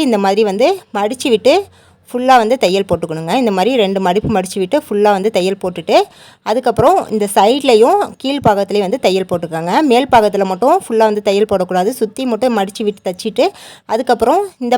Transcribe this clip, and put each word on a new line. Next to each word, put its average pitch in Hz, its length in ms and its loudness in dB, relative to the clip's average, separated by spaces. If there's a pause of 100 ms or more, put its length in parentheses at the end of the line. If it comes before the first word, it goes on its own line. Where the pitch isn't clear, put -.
இந்த 233 200 2
மாதிரி 196 240 2
வந்து 214 180 0 (300)
மடிச்சு 214 360 -4
விட்டு 247 200 2 (560)
ஃபுல்லா 254 320 2
வந்து 220 220 0
தையல் 190 260 0
போட்டுக்கணுங்க. 165 520 -4
இந்த 226 160 0
மாதிரி 190 140 2 (100)
ரெண்டு 196 240 0
மடிப்பு 185 300 0
மடிச்சு 185 260 -4
விட்டு 185 240 0
ஃபுல்லா 208 300 0
வந்து 196 220 -2
தையல் 190 260 -2
போட்டுட்டு 180 320 -2 (540)
அதுக்கப்புறம் 247 500 2 (140)
இந்த 208 120 -2 (100)
சைட்லேயும் 247 640 4 (220)
கீழ் 277 260 -4
பாகத்துலேயும் 202 400 0
வந்து 254 180 -4
தையல் 185 260 0
போட்டுக்கோங்க. 165 420 -4 (180)
மேல் 254 220 2
பாகத்துல 202 380 4
மட்டும் 254 340 2
ஃபுல்லா 220 260 2
வந்து 208 180 -4
தையல் 202 240 2
போடக்கூடாது. 185 380 0 (100)
சுத்தி 233 320 -4
மட்டும் 226 260 0
மடிச்சு 196 280 -4
விட்டு 208 220 -4
தைச்சிட்டு 233 380 -2 (480)
அதுக்கப்புறம் 254 480 0 (240)
இந்த 247 100 0